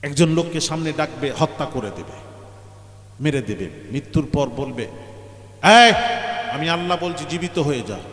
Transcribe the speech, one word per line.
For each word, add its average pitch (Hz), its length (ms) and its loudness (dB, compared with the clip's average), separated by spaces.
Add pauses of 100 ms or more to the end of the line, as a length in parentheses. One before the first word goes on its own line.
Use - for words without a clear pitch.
একজন 147 280 4
লোককে 170 300 0
সামনে 160 380 -2
ডাকবে, 143 420 -2
হত্যা 156 260 0
করে 107 320 -6
দেবে, - 200 -14 (1040)
মেরে 139 200 2
দেবে। 98 280 -4 (220)
মৃত্যুর 143 420 0
পর 143 220 2
বলবে, 127 280 -6 (800)
"এই, 226 280 10 (600)
আমি 160 180 -2
আল্লাহ 170 320 0
বলছি, 170 280 -4
জীবিত 175 300 -2
হয়ে 143 280 0
যা।" 98 100 -6 (160)